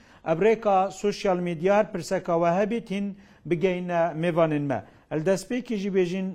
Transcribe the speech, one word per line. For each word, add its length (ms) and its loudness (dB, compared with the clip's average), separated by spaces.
ebrêka 680 2
sosyal 460 -2
medya 380 0
her 160 2
pirseka 420 -4
we 180 2
hebît 300 -2
hîn 260 -4
bigeyne 560 0
mêvanên 480 2
me. 120 -2
El 80 -2
destpêkê 560 -2
jî 140 -4
bêjin, 460 0